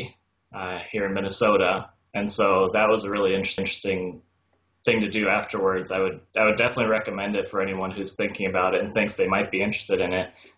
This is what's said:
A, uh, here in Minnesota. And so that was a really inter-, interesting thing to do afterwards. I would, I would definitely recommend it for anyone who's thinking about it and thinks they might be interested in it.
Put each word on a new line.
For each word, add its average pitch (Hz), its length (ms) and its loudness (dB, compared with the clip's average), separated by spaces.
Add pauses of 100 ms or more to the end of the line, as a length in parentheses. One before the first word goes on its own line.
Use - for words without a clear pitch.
(520)
A, 98 40 -14
uh, 92 240 -8 (120)
here 101 140 -2
in 98 80 -4
Minnesota. 95 720 2 (240)
And 101 180 -4
so 95 440 4
that 107 160 4
was 107 140 2
a 101 60 -4
really 98 240 2
inter-, 98 280 -2
interesting 92 580 -4 (640)
thing 113 160 2
to 104 80 0
do 101 200 0
afterwards. 95 640 0
I 95 100 0
would, 90 200 -2 (160)
I 110 80 4
would 107 140 4
definitely 117 320 2
recommend 104 440 0
it 98 140 -2
for 98 140 -2
anyone 95 280 -2
who's 98 240 -8
thinking 104 340 -4
about 92 260 2
it 107 100 2
and 104 80 -8
thinks 107 240 0
they 92 100 2
might 98 240 0
be 95 120 -2
interested 101 400 -2
in 90 100 0
it. 92 180 -2 (280)